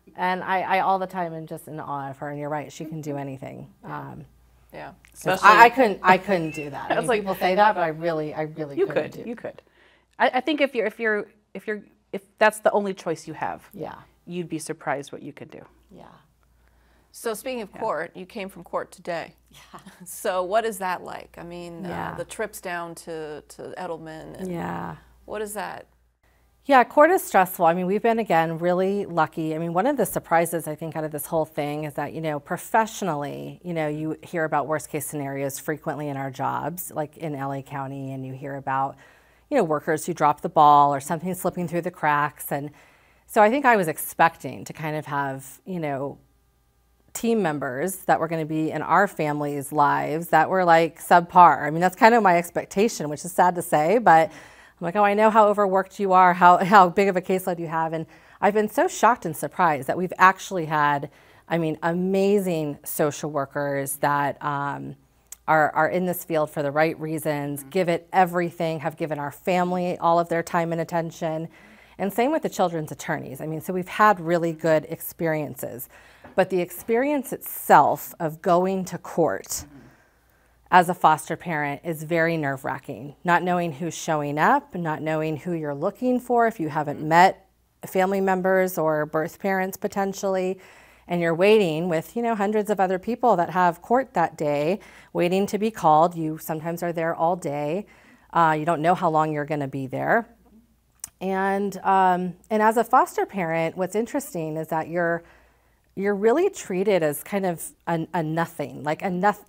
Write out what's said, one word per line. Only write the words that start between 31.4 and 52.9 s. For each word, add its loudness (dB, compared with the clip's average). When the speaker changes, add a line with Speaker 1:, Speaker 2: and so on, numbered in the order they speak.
Speaker 1:
thing -6
is -10
that, -8
you -8
know, -4
professionally, -4
you -8
know, -2
you -6
hear -4
about -2
worst -4
case -8
scenarios -6
frequently -8
in -6
our -6
jobs, -6
like -8
in -8
L -6
A -8
County, -10
and -10
you -12
hear -10
about, -4
you 0
know, 4
workers -2
who -4
drop 0
the -4
ball 8
or -2
something -4
slipping -4
through -4
the -4
cracks. -2
And -6
so 2
I 8
think 0
I 6
was 2
expecting -2
to -16
kind -8
of -6
have, -6
you -8
know, -6
team 0
members -4
that 4
were 0
gonna -4
be -2
in -6
our 4
families' -4
lives 2
that 4
were, 2
like, 4
subpar. 8
I 0
mean, -2
that's 2
kind 8
of 4
my 6
expectation, -2